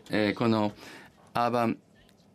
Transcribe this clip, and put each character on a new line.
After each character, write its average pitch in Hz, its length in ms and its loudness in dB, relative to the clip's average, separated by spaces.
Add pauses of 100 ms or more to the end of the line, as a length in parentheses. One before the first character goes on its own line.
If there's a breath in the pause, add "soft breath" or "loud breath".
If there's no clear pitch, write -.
え 104 200 2
ー、 98 60 -2
こ 123 120 0
の 107 240 2 (600 loud breath)
ア 120 160 2
ー - 20 -6
バ 120 140 0
ン、 113 120 -2 (580)